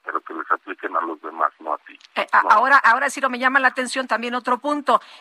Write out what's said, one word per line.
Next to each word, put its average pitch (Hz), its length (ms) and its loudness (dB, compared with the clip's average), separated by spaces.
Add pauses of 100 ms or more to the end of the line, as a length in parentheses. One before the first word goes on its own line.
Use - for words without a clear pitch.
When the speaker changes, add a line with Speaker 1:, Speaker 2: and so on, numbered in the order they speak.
Speaker 1:
pero - 160 -8
que - 140 -16
les 160 180 -10
apliquen - 440 -6
a 82 40 -2
los 80 200 -6
demás, 78 380 -4
no 78 160 -8
a - 40 -6
ti. - 200 -20 (160)
Speaker 2:
Eh, 202 160 -4
a-, 208 120 4
Speaker 1:
No. - 80 2
Speaker 2:
ahora, 254 260 6
ahora, 254 340 4
Ciro, 277 180 -2
me 247 120 -8
llama 262 180 2
la 262 100 4
atención 254 380 -4
también 240 300 -4
otro 247 220 -4
punto, 285 420 0 (200)